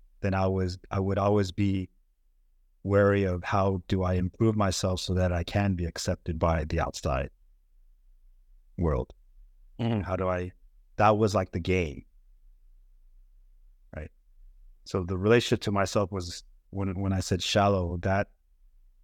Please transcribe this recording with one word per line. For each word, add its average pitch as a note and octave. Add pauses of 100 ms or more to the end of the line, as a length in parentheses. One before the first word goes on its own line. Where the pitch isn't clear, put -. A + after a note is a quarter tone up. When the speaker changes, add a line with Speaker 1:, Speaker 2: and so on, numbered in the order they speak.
(220)
Speaker 1:
then G2
I F#2+
was, F#2+ (100)
I G2+
would G2
always G2+
be F#2+ (960)
wary G2+
of F2+
how G2
do F#2+
I F2+
improve F#2
myself F#2+
so -
that F#2
I E2+
can G2+
be F2
accepted E2
by E2
the E2
outside C#2 (1500)
world. D2 (680)
Speaker 2:
Mm. A2+
Speaker 1:
How F#2
do F#2
I, F2+ (420)
that G#2+
was, G#2
like, F#2
the F#2
game, F2 (1900)
right? D2+ (760)
So F#2+
the F#2
relationship A2
to G#2+
myself G2
was, F2 (260)
when, F#2+
when F#2+
I F#2+
said F#2
shallow, F#2+
that G2 (760)